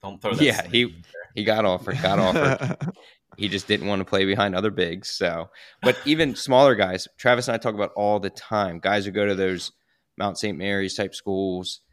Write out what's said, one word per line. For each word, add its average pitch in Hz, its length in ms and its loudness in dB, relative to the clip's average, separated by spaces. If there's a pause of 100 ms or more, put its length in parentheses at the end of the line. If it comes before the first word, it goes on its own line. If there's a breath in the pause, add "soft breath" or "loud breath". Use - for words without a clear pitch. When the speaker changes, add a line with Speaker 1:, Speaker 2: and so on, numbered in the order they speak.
Speaker 1:
Don't 98 200 -14
throw 104 120 -2
that 151 100 4
Speaker 2:
yeah, 147 180 4
Speaker 1:
snake 87 100 -8
Speaker 2:
he, 117 120 4
Speaker 1:
in 113 80 -2
there. - 440 -20
Speaker 2:
he 107 80 -6
got 110 220 2
offered, 92 360 -2
got 98 180 2
offered. 135 580 2 (160)
Speaker 3:
<laughs> - 40 -20 (400 soft breath)
Speaker 2:
He 104 100 -4
just 95 180 -4
didn't 101 220 0
wanna 98 160 0
play 98 220 2
behind 98 300 2
other 101 160 0
bigs. 90 380 -4
So, 85 400 -4 (320 loud breath)
but 123 220 4
even 147 320 0
smaller 135 400 6
guys, 95 320 -2 (100)
Travis 123 300 2
and 117 80 -2
I - 40 -4
talk 113 140 -4
about 104 220 -4
all 104 240 2
the 95 100 -4
time, 95 500 -4
guys 98 260 0
who 101 60 -8
go 101 140 0
to 101 100 0
those 92 360 -2 (460)
Mount 98 200 -4
Saint 101 200 -4
Mary's 98 380 -4
type 98 200 -6
schools 92 640 -6 (140)